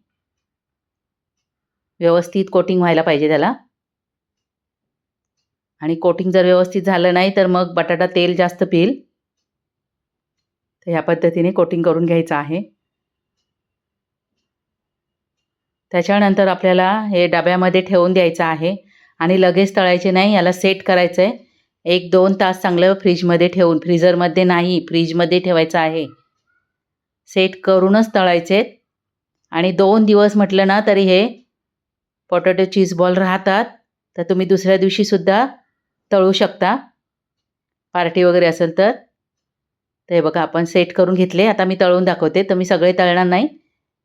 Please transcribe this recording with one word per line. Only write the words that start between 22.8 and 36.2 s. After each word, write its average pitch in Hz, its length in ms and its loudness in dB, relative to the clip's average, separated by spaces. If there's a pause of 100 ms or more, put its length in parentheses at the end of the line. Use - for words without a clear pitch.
फ्रीजमध्ये 175 540 0
ठेवून, 175 300 0
फ्रीझरमध्ये 175 680 0
नाही, 180 340 0 (100)
फ्रीजमध्ये 165 520 -2
ठेवायचं 170 380 0
आहे. 160 280 -4 (1200)
सेट 190 300 -2
करूनच 196 540 2
तळायचे 180 400 0
आहेत. 226 200 -2 (800)
आणि 170 200 -2
दोन 196 320 2
दिवस 208 320 4
म्हटलं 196 300 2
ना 196 200 2
तरी 196 160 2
हे 190 240 2 (1080)
पोटॅटो 180 340 0
चीज 185 300 -2
बॉल 180 180 0
राहतात, 190 500 -2 (540)
तर 175 40 -6
तुम्ही 185 240 -2
दुसऱ्या 185 300 2
दिवशीसुद्धा 196 720 0 (640)
तळू 190 220 2